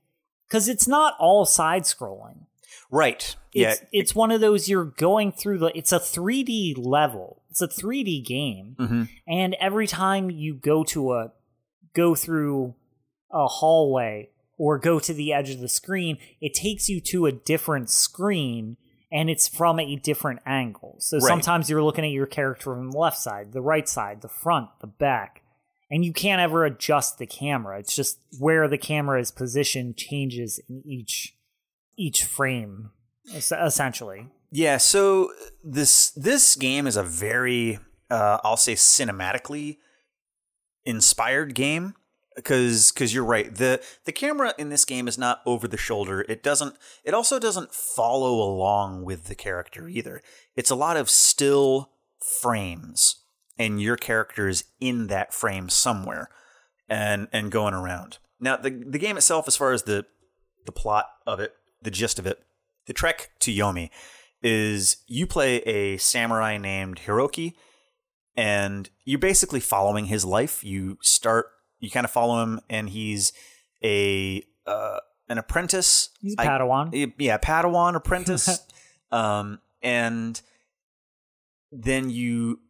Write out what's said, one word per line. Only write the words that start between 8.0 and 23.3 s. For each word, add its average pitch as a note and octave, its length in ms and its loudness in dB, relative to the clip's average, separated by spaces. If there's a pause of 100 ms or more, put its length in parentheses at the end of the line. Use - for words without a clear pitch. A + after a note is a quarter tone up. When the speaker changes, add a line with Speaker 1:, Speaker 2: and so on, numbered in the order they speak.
Speaker 1:
D F3 180 -2
game. B2 580 -6
Speaker 2:
Mm-hmm. A#2 240 0 (240)
Speaker 1:
And F#3 320 0
every G3 260 0
time F#3+ 460 0
you D#3 240 -6
go D3+ 300 2
to C3+ 280 0
a, A#2 180 -4 (640)
go E3+ 220 4
through C#3+ 580 -2 (580)
a D3+ 160 2
hallway C3 840 2 (280)
or D3+ 220 2
go E3 200 4
to E3 140 -2
the D3+ 180 -4
edge C#3+ 200 0
of C3 80 -10
the B2 100 -6
screen, F3 480 -2 (240)
it D3+ 140 -4
takes G3+ 340 -2
you F#3+ 120 -2
to F3 260 0
a C#3 40 4
different C#3+ 600 -2
screen B2+ 840 0 (340)
and D#3+ 180 0
it's - 180 2
from E3 320 2
a C#3+ 160 -4
different C#3 520 -4
angle. C3 520 -4
So - 180 -2
Speaker 2:
Right. C3 100 6
Speaker 1:
sometimes E3 420 2
you're D#3 140 2
looking D3+ 220 0
at D3+ 60 -2
your C#3 160 -2
character C3+ 460 -4
from B2+ 180 -8
the C#3 60 -6
left D#3+ 220 2
side, G#2 340 -8